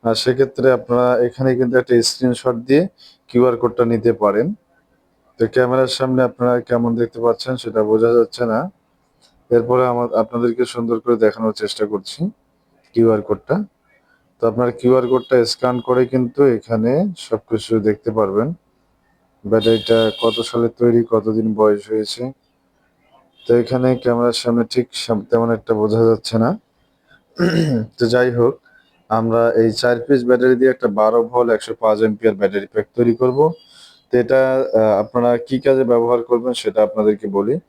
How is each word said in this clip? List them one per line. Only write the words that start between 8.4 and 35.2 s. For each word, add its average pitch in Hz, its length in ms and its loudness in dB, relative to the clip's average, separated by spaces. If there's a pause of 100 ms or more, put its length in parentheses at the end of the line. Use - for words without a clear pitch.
না, 113 140 -2 (920)
এরপরে 120 380 2
আমা-, 120 280 -2
আপনাদেরকে 117 500 -2
সুন্দর 117 340 -4
করে 120 180 0
দেখানোর 110 360 0
চেষ্টা 107 320 -6
করছি 104 340 -8 (760)
কিউআর 113 260 2
কোডটা। 107 340 -4 (840)
তো - 100 -8
আপনারা 120 240 0
কিউআর 123 360 2
কোডটা 127 280 0 (100)
স্ক্যান 123 340 -4
করে 127 260 0
কিন্তু 127 360 -2 (140)
এখানে 113 360 -2 (260)
সবকিছু - 640 -6
দেখতে 107 320 -2
পারবেন, 104 360 0 (1000)
ব্যাটারিটা 110 680 2 (100)
কত 113 200 0
সালে 117 280 -2
তৈরি, 117 400 2
কতদিন 110 440 -2
বয়স 104 360 2
হয়েছে। 110 340 -6 (1200)
তো - 100 0
এখানে 127 320 0 (160)
ক্যামেরার 120 400 0
সামনে 117 200 0 (100)
ঠিক 120 140 -2 (160)
সাম-, 107 260 -4
তেমন 117 220 0
একটা 113 220 -2
বোঝা 107 360 0
যাচ্ছে 113 280 -2
না। 113 120 2 (760)
<clears throat> 160 720 -2
তো 120 100 0
যাই 123 240 2
হোক, 120 240 0 (540)
আমরা 113 320 0 (100)
এই 113 200 2
চার 120 280 -2
পিস 131 240 0
ব্যাটারি 127 320 2
দিয়ে 131 160 2
একটা 127 160 -4
বারো 110 360 2
ভোল্ট 120 280 0
একশো 110 280 -2
পাঁচ 107 200 0
অ্যাম্পিয়ার 107 360 0
ব্যাটারি 98 380 -2
প্যাক 107 220 -4
তৈরি 120 200 2
করব। 127 240 0 (680)
তো - 80 -6
এটা, 127 240 2 (140)
আহ, 110 440 2
আপনারা 120 380 0